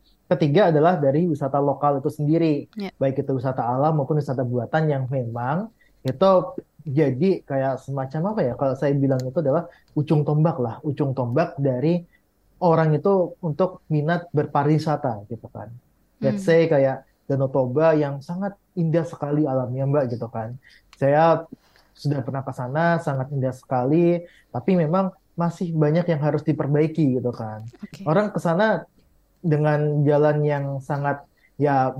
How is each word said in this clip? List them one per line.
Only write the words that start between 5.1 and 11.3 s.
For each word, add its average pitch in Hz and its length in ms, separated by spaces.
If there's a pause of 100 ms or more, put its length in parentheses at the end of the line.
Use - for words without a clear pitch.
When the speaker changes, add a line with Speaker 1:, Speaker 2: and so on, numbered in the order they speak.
Speaker 1:
itu 185 560 (240)
jadi 147 600
kayak 135 360
semacam 139 520
apa 214 80
ya, 123 120
kalau - 240
saya 143 160
bilang 135 280
itu 131 200
adalah 151 240 (320)
ujung 151 240
tombak 151 400
lah, 113 140 (100)
ujung 139 320
tombak 131 400